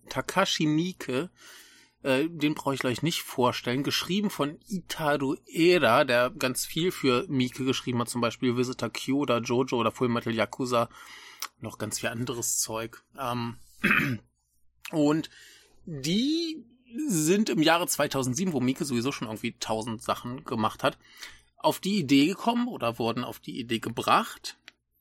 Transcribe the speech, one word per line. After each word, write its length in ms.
Takashi 580
Miike. 640
Äh, 260
den 260
brauche 200
ich 60
gleich 220
nicht 200
vorstellen. 640
Geschrieben 460
von 360
Itaro 720
Eda, 580
der 260
ganz 360
viel 240
für 380
Miike 360
geschrieben 360
hat, 80
zum 120
Beispiel 360
Visitor 340
Q 300
oder 180
Jojo 400
oder 140
Full 160
Metal 260
Yakuza. 540
Noch 180
ganz 220
viel 80
anderes 500
Zeug. 460
Ähm, 420
<clears throat> 360
und 400
die 800
sind 420
im 140
Jahre 240
zweitausendsieben, 680
wo 60
Miike 240
sowieso 280
schon 160
irgendwie 320
tausend 420
Sachen 420
gemacht 380
hat, 160
auf 200
die 200
Idee 280
gekommen 400
oder 320
wurden 240
auf 160
die 220
Idee 180
gebracht, 760